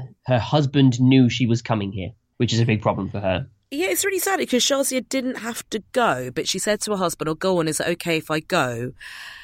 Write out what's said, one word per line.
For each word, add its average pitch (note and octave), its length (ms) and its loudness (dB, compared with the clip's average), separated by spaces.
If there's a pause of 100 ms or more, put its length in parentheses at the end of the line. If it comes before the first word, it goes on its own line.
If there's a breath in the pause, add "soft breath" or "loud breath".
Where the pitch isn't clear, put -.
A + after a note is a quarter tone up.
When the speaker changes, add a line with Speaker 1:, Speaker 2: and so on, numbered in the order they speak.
(260)
Speaker 1:
her B2+ 120 4
husband C3+ 600 4
knew B2+ 280 6
she A#2 180 0
was A2+ 160 0
coming G2+ 300 -2
here, F#2+ 180 -8 (260)
which A#2 160 0
is A2+ 80 2
a A#2 60 4
big A2 160 0
problem G2 280 0
for G2+ 100 -6
her. F#2 260 -2 (260)
Speaker 2:
Yeah, E4 160 -2
it's F#4 160 -2
really G4 160 0
sad F#4+ 180 0
because B3 260 0
Shazia C4+ 440 0
didn't B3+ 300 -4
have A3+ 320 -10
to G#3+ 120 -6 (100)
go, C3+ 380 0
but - 180 -6
she G3 120 -2
said G#3 220 0
to G#3+ 100 -4
her G3+ 40 -2
husband, E3+ 320 -2
"Oh, D#3+ 60 -2
go F#3 240 0
on, D#3+ 80 2
is D3+ 140 -2
it - 80 -2
okay E3+ 300 -2
if D#3 120 -6
I D#3 100 0
go?" B2+ 520 -2 (500 loud breath)